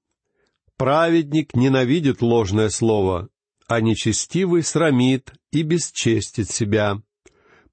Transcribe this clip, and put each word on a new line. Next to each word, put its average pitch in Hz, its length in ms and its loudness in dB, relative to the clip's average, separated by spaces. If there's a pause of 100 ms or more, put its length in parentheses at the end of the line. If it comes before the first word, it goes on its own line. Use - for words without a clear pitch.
(760)
«Праведник 156 800 0
ненавидит 131 680 2
ложное 110 480 2
слово, 98 580 0 (400)
а 117 140 0
нечестивый 160 800 0
срамит 131 720 0 (200)
и 151 100 0
бесчестит 117 880 -2
себя. 104 520 -2 (720)